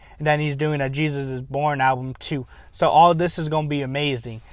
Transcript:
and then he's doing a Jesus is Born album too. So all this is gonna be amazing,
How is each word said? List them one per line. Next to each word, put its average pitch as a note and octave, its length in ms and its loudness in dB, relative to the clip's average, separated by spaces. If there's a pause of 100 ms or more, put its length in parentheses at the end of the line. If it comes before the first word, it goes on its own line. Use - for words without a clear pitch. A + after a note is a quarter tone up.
(180)
and D3+ 80 -6
then D3+ 140 2
he's D3 160 -2
doing D3+ 240 -2
a C3+ 100 -2
Jesus C#3 380 -4
is B2+ 120 -8
Born C#3 400 -2
album C3 380 0
too. C#3 300 -6 (240)
So D#3+ 160 2
all E3+ 260 8
this E3+ 240 -2
is D#3 100 -4
gonna D#3 200 -2
be C#3+ 140 -2
amazing, C3 580 -4 (120)